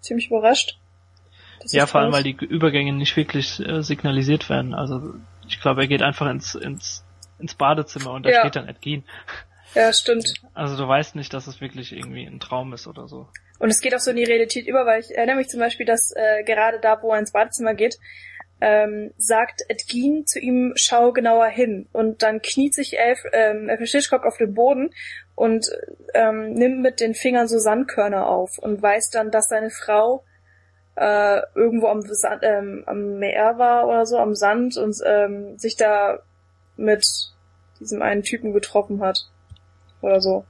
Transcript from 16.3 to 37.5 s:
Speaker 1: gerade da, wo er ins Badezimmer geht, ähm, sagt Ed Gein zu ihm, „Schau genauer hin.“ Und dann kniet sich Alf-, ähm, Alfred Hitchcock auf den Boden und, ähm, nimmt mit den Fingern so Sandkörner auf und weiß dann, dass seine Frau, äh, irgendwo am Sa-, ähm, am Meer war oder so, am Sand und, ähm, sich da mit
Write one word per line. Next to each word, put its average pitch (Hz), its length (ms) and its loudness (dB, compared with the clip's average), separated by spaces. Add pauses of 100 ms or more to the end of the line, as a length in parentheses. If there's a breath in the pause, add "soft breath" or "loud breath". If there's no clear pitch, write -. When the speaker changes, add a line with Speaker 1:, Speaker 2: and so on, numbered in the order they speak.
Speaker 1:
gerade 220 360 2
da, 220 220 4
wo 226 100 0
er 214 80 2
ins 208 100 -4
Badezimmer 220 440 0
geht, 226 240 0 (640 loud breath)
ähm, 214 580 2
sagt 233 500 0
Ed 220 200 -6
Gein 285 380 0
zu - 140 -2
ihm, 247 360 0
„Schau 240 360 4
genauer 233 340 4
hin.“ 220 460 -2
Und 220 300 0
dann 220 200 0
kniet 277 320 0
sich - 260 -4
Alf-, 240 320 2
ähm, 214 380 2
Alfred 226 180 -2
Hitchcock 277 360 0
auf - 120 0
den 208 180 0
Boden 254 360 2 (440 loud breath)
und, 226 320 0 (480)
ähm, 220 380 2
nimmt 254 280 2
mit 247 200 0
den 226 140 0
Fingern 247 340 0
so 226 100 2
Sandkörner 214 680 0
auf 185 320 -2
und 208 240 -4
weiß 208 280 2
dann, 220 200 -2
dass 214 180 2
seine 220 220 -2
Frau, 220 540 2 (720)
äh, 208 440 2 (140)
irgendwo 226 340 2
am 214 140 0
Sa-, 208 400 -4
ähm, 202 440 -2
am 202 320 -6
Meer 214 400 0
war 240 300 4
oder 233 180 2
so, 233 120 -2
am 214 160 2
Sand 220 420 0
und, 214 200 -2 (100)
ähm, 202 520 0
sich 226 180 -6
da 208 440 2 (560)
mit 214 280 2 (720)